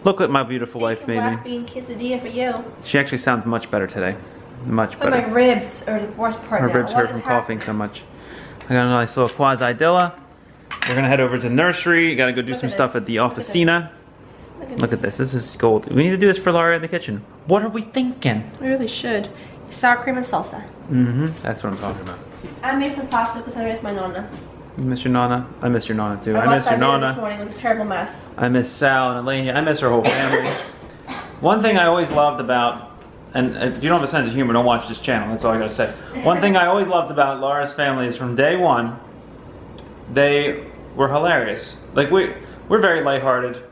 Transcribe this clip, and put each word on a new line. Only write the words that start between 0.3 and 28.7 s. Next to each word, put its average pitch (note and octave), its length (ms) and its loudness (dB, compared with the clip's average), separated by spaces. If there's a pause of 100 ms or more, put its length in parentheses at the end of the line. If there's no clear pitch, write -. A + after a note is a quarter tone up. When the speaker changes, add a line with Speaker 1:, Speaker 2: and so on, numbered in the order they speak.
Speaker 1:
beautiful A#2+ 380 -6
Speaker 2:
Steak - 20 0
Speaker 1:
wife A2+ 160 0
Speaker 2:
and - 80 -10
Speaker 1:
made A#2 80 -2
Speaker 2:
black A2+ 300 -2
Speaker 1:
me. B3 60 -8
Speaker 2:
bean A#3+ 160 -6
quesadilla B3 540 -6
for A#3+ 60 -10
you. A#3+ 360 -4 (200)
Speaker 1:
She - 140 0
actually C#3 220 0
sounds A#2 260 0
much A#2 260 -2
better G2+ 160 0
today. G2 280 -4 (500)
Much A2 340 0
Speaker 2:
But C#4+ 120 2
Speaker 1:
better. A#3 160 0
Speaker 2:
my A3 60 -4
ribs B3 540 2
are G#3+ 120 -2
the G#3 140 -6
worst A3 320 -4
part - 160 0
Speaker 1:
Her B2 60 2
Speaker 2:
now. A#2 60 0
Speaker 1:
ribs - 200 0
Speaker 2:
What - 80 4
Speaker 1:
hurt - 100 2
Speaker 2:
is - 60 -6
Speaker 1:
from A2 60 -6
coughing A2+ 360 -2
Speaker 2:
happening? - 20 -10
Speaker 1:
so A2 120 -6
much. G#2 280 -6 (680)
I B2+ 40 2
got B2 140 6
a - 20 2
nice A#2+ 260 2
little B2 200 2
quasi C3+ 380 2
dilla. F3 400 4 (760)
We're B2+ 60 2
gonna C3 120 2
head C3+ 120 4
over B2+ 180 2
to A#2+ 100 -2
the A#2+ 60 0
nursery. E3 600 4
Gotta B2+ 180 2
go B2+ 80 -2
do A#2+ 100 -4
Speaker 2:
Look B2+ 100 -6
Speaker 1:
some C3 60 -4
Speaker 2:
at A#2+ 60 -4
Speaker 1:
stuff B2+ 200 0
Speaker 2:
this. A#2+ 80 -2
Speaker 1:
at G2 40 -8
the A2 140 -2
Speaker 2:
Look A#2+ 120 2
at - 40 -10
this. - 140 -8
Speaker 1:
officina. E3+ 400 2 (720)
Speaker 2:
Look - 120 -14
at A#3+ 80 -8
Speaker 1:
Look A#2 140 0
at - 80 -4
Speaker 2:
this. G#2 160 -4
Speaker 1:
this. C3 140 -2
This B2 200 -4
is - 60 -18
gold. A2 360 2
We C3+ 100 6
need F3+ 80 4
to F#3+ 60 0
do G3+ 100 6
this F#3+ 100 4
for F#3 140 0
Laura E3+ 240 4
in D#3+ 60 -2
the E3 60 -8
kitchen. C3 360 -6 (220)
What G3 180 4
are A3+ 60 -2
we A3 120 -6
thinking? G#3+ 680 -2 (100)
Speaker 2:
We C4 80 -6
really C4 200 0
should. G#3 420 -4 (400)
Sour A#3+ 280 4
cream B3+ 200 -2
and B3 80 -4
salsa. - 360 -4 (300)
Speaker 1:
Mm-hmm. B2+ 360 2 (140)
That's - 220 -6
what G2+ 100 -4
I'm F#2+ 60 -8
talking G2 240 -6
about. F2+ 160 -12 (420)
Speaker 2:
I C4+ 140 -2
made C#4 180 -2
some C4+ 140 -8
pasta A#3 320 -2
because - 180 -10
I A3+ 80 -4
miss A3+ 160 -4
my G#3 100 -6
nonna. F#3 380 -6 (480)
Speaker 1:
You C3+ 60 -4
miss B2+ 200 -2
your B2+ 80 0
nonna? B2 360 2 (140)
I B2 80 0
miss A#2 180 0
your A2 80 -2
nonna G#2 260 -2
too. A2 140 0
Speaker 2:
I A2 60 4
Speaker 1:
I B2 120 6
miss C3+ 120 2
Speaker 2:
watched - 0 -
Speaker 1:
your - 140 2
Speaker 2:
that - 0 -
video C3+ 120 4
Speaker 1:
nonna. C3+ 160 2
Speaker 2:
this C3 100 -2
morning. G#3 220 -6
It G#3 40 -8
was G#3+ 80 -10
a - 40 -14
terrible A3+ 300 0
mess. F#3+ 520 -6
Speaker 1:
I B2 120 2
miss B2 200 2
Sal C3 420 2